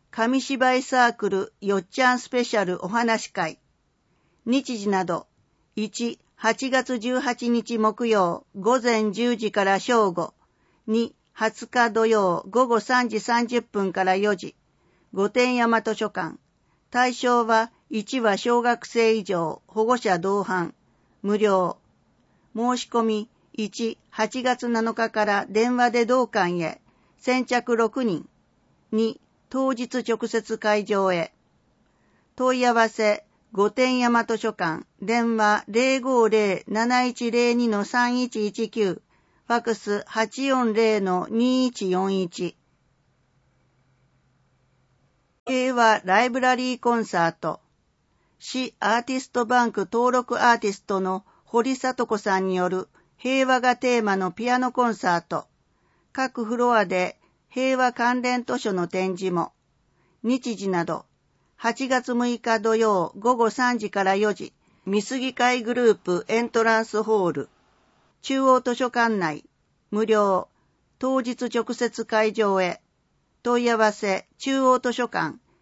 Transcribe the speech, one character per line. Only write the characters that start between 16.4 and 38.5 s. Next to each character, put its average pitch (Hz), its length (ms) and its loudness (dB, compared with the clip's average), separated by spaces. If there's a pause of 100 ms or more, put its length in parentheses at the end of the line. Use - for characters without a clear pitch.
対 247 240 2
象 240 340 2
は 226 240 2 (180)
一 220 300 -4
は 214 160 2
小 240 260 0
学 233 240 -2
生 226 300 2
以 214 80 -4
上、 170 420 -4
保 220 200 -2
護 247 100 2
者 202 240 0
同 196 240 -2
伴。 180 320 -4 (460)
無 202 160 0
料。 190 400 2 (760)
申 240 240 0
し - 140 -10
込 233 120 0
み、 214 260 -2 (240)
一、 226 440 -6 (120)
八 220 340 -4
月 247 240 -2
七 226 260 0
日 226 160 -2
か 220 140 -2
ら 202 240 0
電 233 300 0
話 240 140 4
で 233 140 2
同 247 220 2
館 180 320 0
へ。 165 220 -6 (360)
先 254 280 0
着 240 320 0
六 226 260 0
人。 190 240 -2 (640)
二、 220 300 -2 (280)
当 262 220 0
日 247 280 -4
直 226 280 -2
接 220 300 -4
会 214 260 0
場 196 300 0
へ。 190 200 -4 (1000)
問 254 240 0
い 247 60 2
合 240 80 4
わ 226 160 4
せ、 214 360 -2 (300)
御 202 140 2
殿 254 300 2
山 240 240 2
図 226 140 -2
書 220 140 -4
館、 165 360 -6 (120)
電 233 380 0
話 208 300 2
零 262 320 2
五 247 280 2
零 208 400 2
七 247 380 0
一 240 240 -4
零 240 260 2
二 240 120 2
の 202 180 0
三 247 340 0
一 226 280 -4
一 214 240 -4